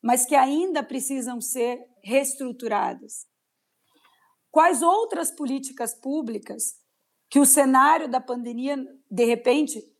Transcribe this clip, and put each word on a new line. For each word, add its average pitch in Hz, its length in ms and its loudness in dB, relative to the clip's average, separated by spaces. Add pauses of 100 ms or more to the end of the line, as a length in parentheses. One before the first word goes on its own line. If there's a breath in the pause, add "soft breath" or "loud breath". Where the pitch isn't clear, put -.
mas 247 240 2
que - 80 -2
ainda 294 480 2
precisam 247 580 -6
ser 247 400 -4 (220)
reestruturadas. 240 1200 -4 (1200)
Quais 311 320 4
outras 349 480 0
políticas 269 640 -8
públicas 233 800 -8 (560)
que - 80 4
o 285 80 6
cenário 285 640 4
da 254 120 -2
pandemia, 247 560 -6 (340)
de 214 140 2
repente 240 580 0 (180)